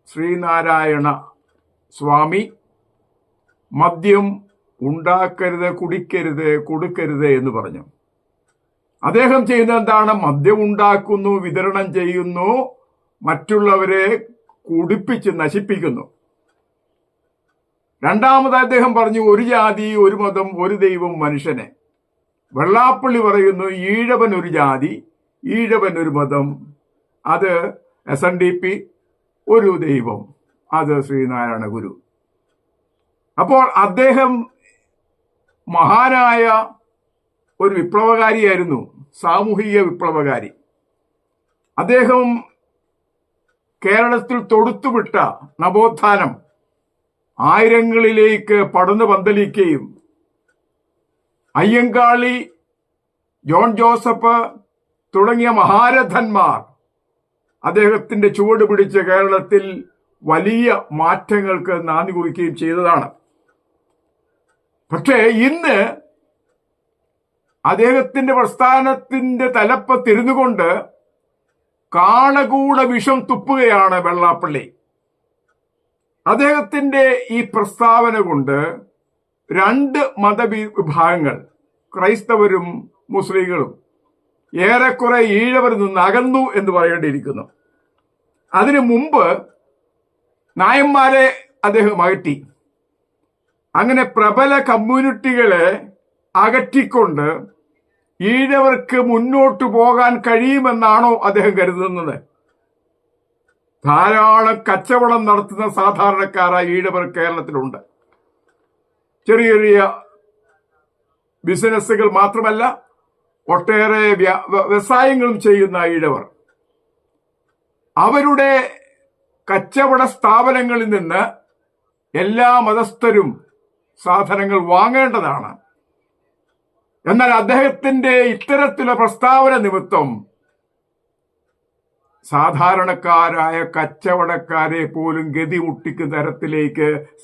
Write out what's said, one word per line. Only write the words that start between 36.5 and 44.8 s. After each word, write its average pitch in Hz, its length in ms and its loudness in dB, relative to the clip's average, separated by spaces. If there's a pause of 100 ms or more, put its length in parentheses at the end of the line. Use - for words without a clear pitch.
ഒരു 196 140 0
വിപ്ലവകാരിയായിരുന്നു, 208 1300 -2 (140)
സാമൂഹിക 202 600 0
വിപ്ലവകാരി. 156 680 -4 (1300)
അദ്ദേഹം 240 640 2 (1400)
കേരളത്തിൽ 240 540 0
തൊടുത്തുവിട്ട 220 760 0 (440)